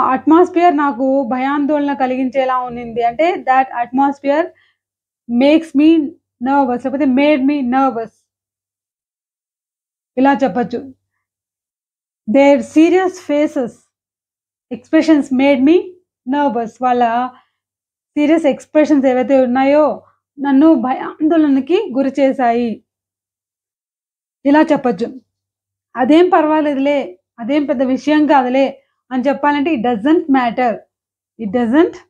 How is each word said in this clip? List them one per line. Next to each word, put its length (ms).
atmosphere 680
నాకు 300
భయాందోళన 680
కలిగించేలా 680
ఉన్నింది 440
అంటే, 220
"That 340
atmosphere 680
makes 460
me 160
nervous," 400
లేకపోతే 320
"made 320
me 140
nervous." 440
ఇలా 200
చెప్పొచ్చు. 420
"Their 340
serious 580
faces, 520
expressions 640
made 300
me 140
nervous." 520
వాళ్ళ 240
serious 300
expressions 600
ఏవైతే 340
ఉన్నాయో 460
నన్ను 300
భయాందోళనకి 1000
గురి 240
చేశాయి. 560
ఇలా 180
చెప్పొచ్చు. 440
"అదేం 340
పర్వాలేదులే, 720
అదేం 280
పెద్ద 200
విషయం 400
కాదులే" 400
అని 140
చెప్పాలంటే 480
"It 100
doesn't 480
matter. 420
It 140
doesn't 440